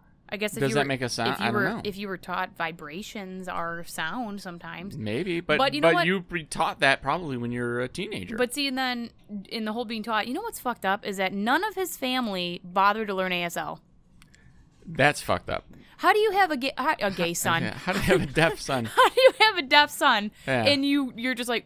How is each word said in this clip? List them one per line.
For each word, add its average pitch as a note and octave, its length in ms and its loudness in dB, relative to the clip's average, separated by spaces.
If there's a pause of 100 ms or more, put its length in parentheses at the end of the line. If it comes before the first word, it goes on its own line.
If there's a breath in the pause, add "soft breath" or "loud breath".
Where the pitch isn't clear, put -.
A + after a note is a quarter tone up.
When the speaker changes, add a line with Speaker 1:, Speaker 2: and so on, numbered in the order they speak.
(320 soft breath)
Speaker 1:
I G#3 60 -4
guess G#3 160 -4
if - 60 -8
Speaker 2:
Does C3+ 100 2
Speaker 1:
you - 60 -2
Speaker 2:
that C#3+ 60 4
Speaker 1:
were, C3+ 60 0
Speaker 2:
make C3 140 -2
a A#2+ 60 -2
sound? A#2+ 260 -2
Speaker 1:
if - 60 -6
you - 40 0
Speaker 2:
I A#2 60 0
don't - 60 0
Speaker 1:
were, - 120 2
Speaker 2:
know. - 160 -4
Speaker 1:
if G3 140 -6
you G3+ 100 -8
were F#3 80 -6
taught F#3 400 -8
vibrations F3+ 920 -10
are E3+ 360 -6
sound G3 560 -8
sometimes. E3+ 560 -12
Speaker 2:
Maybe, E3 440 -4
but, D3+ 180 2
Speaker 1:
But C4+ 160 2
you G3 80 -4
know E3 60 8
Speaker 2:
but E3 80 8
Speaker 1:
what? E3+ 100 4
Speaker 2:
you F#3 240 0
were E3+ 140 -4
taught D#3+ 360 -2
that C3+ 220 6
probably C#3+ 340 -2
when A#2+ 160 -4
you're A#2+ 280 -2
a B2+ 80 -2
teenager. G#3+ 480 -8
Speaker 1:
But A#3+ 180 0
see, C#4+ 140 -2
and C4 100 -4
then B3 320 -4 (380)
in A3 180 -6
the G#3+ 60 -2
whole A#3 120 -4
being G#3+ 200 -6
taught, G#3+ 240 0
you B3 40 -4
know F4+ 100 -4
what's A#4 180 -8
fucked A#3 260 -4
up G3 180 0
is G3 140 -4
that F#3+ 160 0
none B3 300 2
of G#4 100 -4
his F#4 240 -4
family G3+ 680 -2
bothered G3+ 440 2
to G3 60 -4
learn F#3 180 0
A F3 120 0
S E3+ 140 -6
L. D#3 220 -8 (1080 soft breath)
Speaker 2:
That's C#3+ 340 2
fucked - 300 -2
up. - 140 -4 (340 loud breath)
Speaker 1:
How F4+ 160 4
do G#4+ 40 4
you G#4+ 140 4
have F#4+ 180 4
a D4+ 60 0
gay, B3+ 220 -4
how, D4+ 240 0
a G3 80 2
gay F3 180 -2
Speaker 2:
How, E3+ 60 -2
Speaker 1:
son? E3+ 280 0
Speaker 2:
yeah, A2 120 -4
how F3 180 -4
do G3 60 -2
you - 80 -2
have F3+ 160 4
a - 40 -2
deaf D#3+ 320 2
son? B2 280 -4
Speaker 1:
<laughs> - 100 -8
How B4 140 8
do B4 100 2
you C5 200 10
have G#4+ 180 6
a E4+ 40 -2
deaf D4 280 6
son? G#3+ 400 2 (160 loud breath)
Speaker 2:
Yeah. B2 180 2
Speaker 1:
And C#4 200 4
you, C#4 300 2
you're A#3+ 200 -2
just A#3+ 160 -4
like, A3+ 160 0